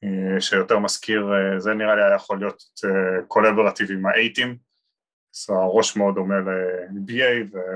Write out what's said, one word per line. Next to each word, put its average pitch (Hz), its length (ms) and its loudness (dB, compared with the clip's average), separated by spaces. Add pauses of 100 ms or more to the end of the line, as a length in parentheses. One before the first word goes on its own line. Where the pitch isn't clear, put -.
אה, 95 380 -2
שיותר 98 380 2
מזכיר, 104 420 -2
אה, 98 380 0
זה 104 140 -2
נראה 107 220 2
לי 104 80 4
היה 101 120 6
יכול 98 240 -4
להיות, 101 240 -6 (220)
אה, 92 420 0
קולברטיב 104 640 2
עם 95 140 -4
האייטים, 117 520 -2 (800)
אז - 140 -12
הראש 95 460 2
מאוד 101 200 2
דומה 98 200 0
ל-B 92 760 -4
A 117 460 0 (180)